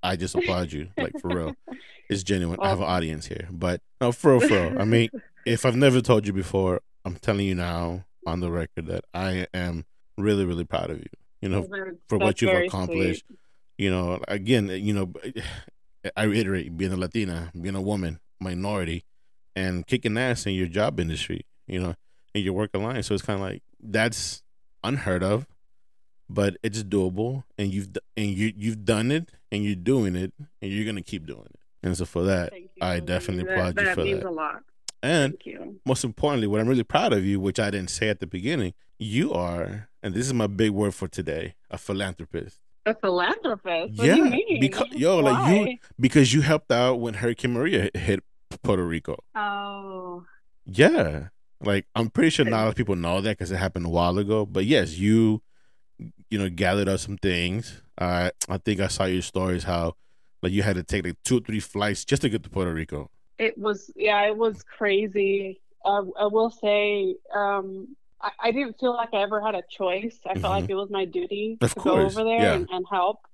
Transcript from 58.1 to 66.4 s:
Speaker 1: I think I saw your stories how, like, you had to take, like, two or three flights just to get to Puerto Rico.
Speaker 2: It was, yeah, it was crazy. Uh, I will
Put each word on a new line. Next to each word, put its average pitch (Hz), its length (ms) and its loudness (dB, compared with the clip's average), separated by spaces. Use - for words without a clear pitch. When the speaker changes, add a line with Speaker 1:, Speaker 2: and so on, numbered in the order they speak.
Speaker 1:
I 87 80 -2
think 98 220 -2
I 95 80 2
saw - 180 0
your 92 160 0
stories 90 420 -2
how, 85 320 -2
like, 92 120 -2
you 98 100 2
had 101 120 2
to 87 80 -4
take, 98 220 -2
like, 87 180 -8
two 127 140 2
or 113 40 2
three 107 180 -4
flights 101 460 -2
just - 160 0
to 131 80 2
get 107 140 -4
to - 60 -18
Puerto 90 240 -2
Rico. 78 360 -6
Speaker 2:
It 226 180 -2
was, 202 380 -6
yeah, 208 320 2
it 214 100 0
was 220 260 0
crazy. 196 960 -2
Uh, 202 200 2
I 208 80 2
will 220 240 2